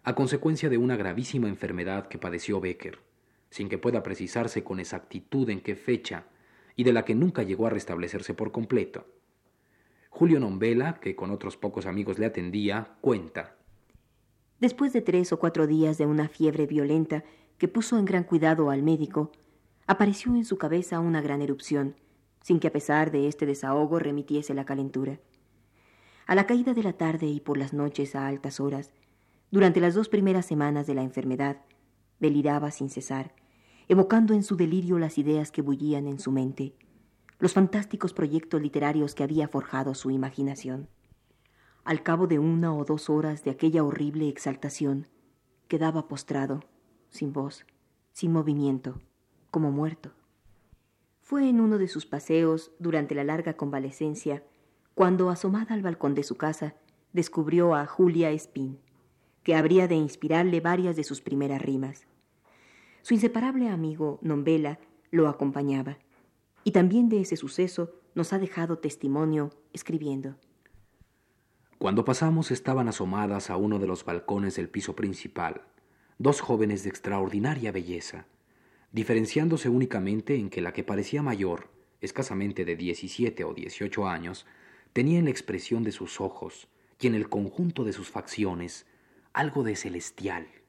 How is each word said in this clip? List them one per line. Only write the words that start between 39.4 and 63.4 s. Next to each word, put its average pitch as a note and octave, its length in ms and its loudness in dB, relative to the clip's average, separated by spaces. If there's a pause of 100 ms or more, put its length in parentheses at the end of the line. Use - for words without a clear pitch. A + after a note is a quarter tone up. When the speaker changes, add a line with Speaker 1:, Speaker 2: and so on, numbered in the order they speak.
Speaker 2:
forjado C3+ 480 -4
su C3+ 160 -4
imaginación. C3+ 800 -6 (960)
Al D#3 180 -2
cabo E3+ 240 2
de E3 120 4
una E3 360 2
o D3 80 -2
dos D3+ 260 -2
horas D3+ 360 0
de C#3 60 0
aquella D#3+ 340 4
horrible D3 420 -2
exaltación, C#3 800 -4 (600)
quedaba D#3+ 400 0
postrado, C#3 500 -4 (500)
sin C#3+ 220 -6
voz, C#3+ 340 -8 (460)
sin E3 220 0
movimiento, C#3+ 680 0 (500)
como D#3 220 0
muerto. D3 400 -4 (1120)
Fue C#4 260 0
en A#3+ 140 6
uno G#3+ 160 6
de F#3+ 100 2
sus D#3 180 -8
paseos, D#3+ 760 2
durante D#3+ 360 0
la C#3+ 80 -2
larga D#3+ 300 -2
convalecencia, C#3+ 880 -4 (540)
cuando, F#3 320 6
asomada G3 460 -2
al G3+ 80 -4
balcón D#3+ 320 0
de C#3+ 80 0
su B2+ 140 -8
casa, D3+ 360 -4 (400)
descubrió E3+ 600 2
a D3 100 0
Julia E3 460 2
Espín, C3+ 480 -6 (640)
que E3+ 100 4
habría D#3+ 340 6
de F3 60 2
inspirarle D#3+ 680 2
varias F3 360 2
de D3+ 80 -2
sus C#3+ 180 -8
primeras C#3 400 -2
rimas. C3+ 460 -4 (960)
Su - 100 2
inseparable A#3 560 2